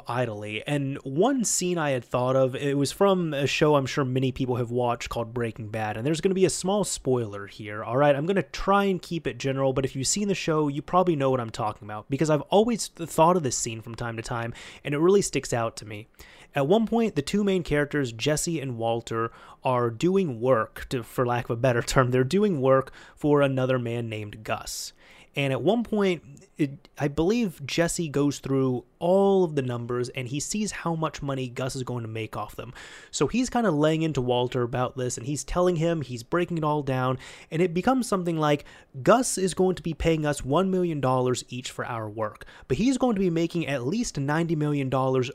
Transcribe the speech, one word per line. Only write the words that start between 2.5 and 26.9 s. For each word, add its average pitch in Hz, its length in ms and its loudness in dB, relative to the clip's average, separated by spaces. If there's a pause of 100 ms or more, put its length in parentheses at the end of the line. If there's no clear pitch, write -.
it 139 240 -2
was 139 140 2
from 185 420 2
a 139 140 0
show 151 280 4
I'm 139 100 4
sure 143 180 -2
many 131 300 0
people 123 240 -2
have 120 120 -2
watched 120 380 -2
called 113 260 -6
Breaking 117 360 -6
Bad. 107 260 -4
And 110 100 -6
there's 156 140 0
gonna 190 160 2
be 185 80 4
a 160 60 6
small 196 340 0
spoiler 104 640 -2
here, 104 380 -10
all 113 100 -4
right? 147 220 6
I'm 147 80 -2
gonna 190 180 0
try 202 400 2
and 190 180 0
keep 165 240 -6
it 120 120 -4
general, 135 340 0
but 135 140 0
if 127 100 -4
you've 131 100 -4
seen 202 220 0
the 190 80 0
show, 156 320 0
you 143 140 -4
probably 180 340 2
know 135 160 2
what 127 80 2
I'm 113 120 -8
talking 107 360 -6
about 107 220 -12
because 143 200 2
I've 147 200 4
always 220 400 4
th-, 165 180 -12
thought 165 300 6
of 165 60 0
this 123 140 -2
scene 113 220 -6
from 113 160 -14
time 117 220 -6
to 117 60 -6
time, 117 300 -6 (300)
and 143 100 -4
it 143 60 0
really 185 220 6
sticks - 320 -2
out 117 240 -2
to - 80 -14
me. 107 240 -14 (440)
At 139 140 0
one 220 180 4
point, 226 300 0
the 147 60 0
two 202 240 0
main 190 180 2
characters, 147 480 0
Jesse 147 480 -2
and 127 180 -6
Walter, 113 540 -2 (320)
are 123 260 2
doing 156 520 0
work, 120 480 0
to, 127 120 -4
for 123 240 -2
lack 120 200 0
of - 60 -6
a 117 40 -2
better 120 260 2
term, 127 300 2
they're 127 140 4
doing 190 340 2
work 131 320 4 (240)
for 147 260 4
another 131 380 2
man 117 300 -4
named 107 340 -10
Gus. - 480 -8 (420)
And 139 200 0
at 123 80 -2
one 202 240 2
point, 196 380 0 (340)
it, 139 320 -4 (100)